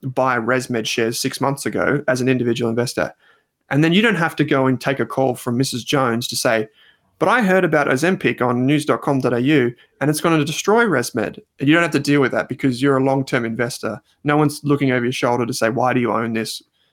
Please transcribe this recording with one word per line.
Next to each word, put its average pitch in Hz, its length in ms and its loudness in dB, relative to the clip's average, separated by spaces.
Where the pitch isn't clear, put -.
buy 131 360 0
ResMed 120 480 -2
shares 117 340 -2
six - 220 -6
months 139 240 -4
ago 131 420 0
as 127 140 0
an 127 80 0
individual 120 400 0
investor. 113 440 -4
And 143 140 2
then 160 80 4
you 190 100 4
don't 220 140 2
have 165 220 -2
to 147 80 2
go 135 220 2
and 131 120 0
take 135 220 -2
a 117 40 0
call 127 300 -2
from 120 220 -4
Missus 127 260 -2
Jones 120 440 0
to - 80 -10
say, 113 320 0
"But 180 100 2
I 240 120 2
heard 185 220 4
about 156 240 2
Ozempic 143 540 0
on 123 240 0
news 143 180 2
dot 127 180 0
com 139 180 0
dot 123 140 0
A 120 80 0
U, 127 320 2
and 139 80 2
it's 151 100 -2
gonna 160 240 2
destroy 202 420 0
ResMed." 123 540 -2
And 139 100 2
you 151 40 6
don't 170 100 4
have 160 80 -2
to 156 80 0
deal 143 200 2
with 123 140 2
that 110 160 -2
because 127 320 -2
you're 139 160 2
a 131 60 2
long-term 135 420 0
investor. 113 560 -6
No 147 120 2
one's 147 280 2
looking 143 280 2
over 123 140 0
your 127 80 -2
shoulder 120 320 0
to 120 80 -6
say, 117 160 0
"Why 120 240 0
do 127 80 2
you 113 100 0
own 113 220 -2
this? 110 280 -6